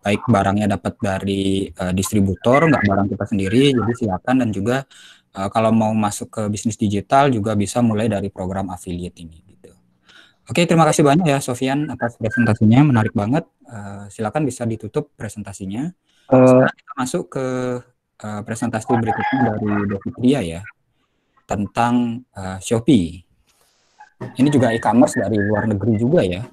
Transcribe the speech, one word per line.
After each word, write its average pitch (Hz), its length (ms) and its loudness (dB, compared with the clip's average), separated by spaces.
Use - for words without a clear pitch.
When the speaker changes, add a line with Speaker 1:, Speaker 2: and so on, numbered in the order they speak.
Speaker 1:
baik 104 240 0
barangnya 98 480 2
dapat - 240 -8
dari, 98 640 -2
eh, 90 300 -4
distributor, 110 720 2
nggak 101 160 2
barang 98 220 0
kita 101 80 -4
sendiri, 113 480 2
jadi 113 240 0
silakan. 120 480 -2
Dan 110 80 -2
juga, 117 320 -2
eh, 98 180 -6
kalau 113 220 2
mau 110 240 2
masuk 107 320 -2
ke - 140 -8
bisnis 107 240 -4
digital 117 560 2
juga 107 240 -2
bisa 104 240 0
mulai 113 320 2
dari 98 160 -2
program 95 400 -6
affiliate 90 560 -10
ini 80 240 -20
gitu. - 240 -20
Oke, 170 160 2
terima 165 160 4
kasih 151 240 2
banyak 156 160 4
ya 139 160 2
Sofian 135 480 -4
atas 117 320 -8
presentasinya, 113 640 4
menarik 120 320 2
banget. 117 320 -2
Eh, 101 400 -16
silakan 113 320 -4
bisa 120 240 -4
ditutup 113 480 -6
presentasinya. 101 720 -10
Speaker 2:
Eh. 131 80 2
Speaker 1:
Sekarang 127 400 6
kita - 240 -20
masuk 127 320 -4
ke, 131 160 -6
eh, 107 240 -10
presentasi 110 560 -6
berikutnya 110 560 -2
dari 107 160 -2
Devi 101 240 -6
Priya 127 320 0
ya, 82 180 -8
tentang, 117 880 -2
eh, 95 240 -10
Shopee. 98 640 2
Ini 139 160 2
juga 120 240 4
e-commerce 113 400 4
dari 107 240 0
luar 104 320 0
negeri 104 240 0
juga 127 320 2
ya 90 260 -4